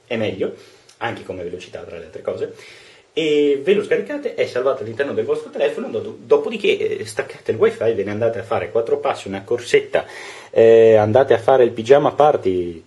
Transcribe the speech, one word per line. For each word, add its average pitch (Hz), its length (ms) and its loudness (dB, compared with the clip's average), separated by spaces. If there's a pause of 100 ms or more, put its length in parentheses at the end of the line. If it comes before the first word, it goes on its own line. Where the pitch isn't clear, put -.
è 120 100 -4
meglio, 101 380 -4 (440)
anche 113 260 -8
come 90 180 -10
velocità 87 380 -12
tra - 180 -16
le 82 60 -16
altre - 180 -18
cose, - 320 -6 (580)
e 147 500 2
ve 185 120 2
lo 202 80 2
scaricate, - 520 -4
è 123 120 -2
salvato 127 360 -2
all'interno 113 320 -6
del 110 100 -2
vostro 151 260 -4
telefono, - 380 -4
do-, - 320 -8
dopodiché, 120 800 0
eh, 107 60 -10
staccate - 460 -8
il 110 60 -4
wifi, 113 360 0
ve 98 120 -4
ne 101 80 -6
andate 110 260 -2
a 95 60 -8
fare 95 260 -4
quattro 113 280 0
passi, - 280 -6
una 98 160 -8
corsetta, - 640 -2 (440)
eh, 113 440 8
andate 110 400 4
a 110 40 2
fare 131 260 4
il 113 60 2
pigiama 123 420 2
party 90 760 0